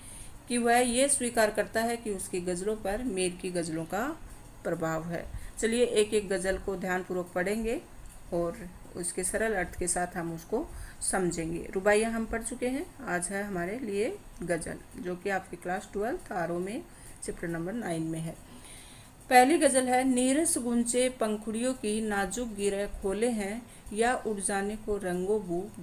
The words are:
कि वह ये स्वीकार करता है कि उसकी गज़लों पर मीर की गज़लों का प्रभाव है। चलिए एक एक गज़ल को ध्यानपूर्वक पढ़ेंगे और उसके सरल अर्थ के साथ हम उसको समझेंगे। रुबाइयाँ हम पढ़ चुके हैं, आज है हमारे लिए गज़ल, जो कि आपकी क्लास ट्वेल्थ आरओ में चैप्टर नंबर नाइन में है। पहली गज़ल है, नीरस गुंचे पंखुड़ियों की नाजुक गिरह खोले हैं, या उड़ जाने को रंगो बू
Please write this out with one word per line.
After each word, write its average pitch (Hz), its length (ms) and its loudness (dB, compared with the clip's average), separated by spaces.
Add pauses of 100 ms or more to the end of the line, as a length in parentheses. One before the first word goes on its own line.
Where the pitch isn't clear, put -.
(500)
कि 240 80 2
वह 233 200 6
ये 254 320 6
स्वीकार 233 400 4
करता 214 320 0
है 233 160 0
कि 226 140 -4
उसकी 190 280 -4
गज़लों 180 360 0
पर 214 280 -2
मीर 185 380 0
की 185 80 -4
गज़लों 165 360 -2
का 208 340 -2 (440)
प्रभाव 160 420 -2
है। 170 200 -4 (340)
चलिए 233 260 4
एक 214 280 4
एक 202 160 2
गज़ल 190 280 0
को 196 180 -4
ध्यानपूर्वक 180 600 -2
पढ़ेंगे 220 460 0 (520)
और 170 360 -2 (260)
उसके 180 280 -4
सरल 220 300 0
अर्थ 180 260 -2
के 180 80 0
साथ 180 300 0
हम 165 180 -4
उसको 233 320 -2 (340)
समझेंगे। 170 680 0
रुबाइयाँ 208 400 4
हम 226 140 -2
पढ़ 226 180 -4
चुके 247 240 -4
हैं, 269 380 -6
आज 175 220 -2
है 202 160 -4
हमारे 196 360 -4
लिए 233 380 -2 (260)
गज़ल, 165 340 -2 (200)
जो 180 180 -4
कि 190 140 -4
आपकी 185 280 -4
क्लास 190 360 -6
ट्वेल्थ 233 380 -4
आरओ 175 280 -2
में 208 240 -4 (400)
चैप्टर 190 240 -6
नंबर 170 260 -4
नाइन 185 280 -2
में 160 180 -2
है। 165 160 -6 (920)
पहली 262 280 10
गज़ल 262 300 6
है, 254 160 6
नीरस 269 540 4
गुंचे 240 520 2
पंखुड़ियों 226 640 0
की 220 280 -2
नाजुक 208 460 -2
गिरह 202 380 0
खोले 202 440 0
हैं, 214 360 -2 (280)
या 233 220 4
उड़ 208 240 -2
जाने 202 360 -2
को 214 220 -2
रंगो 185 420 0
बू 180 300 -4 (140)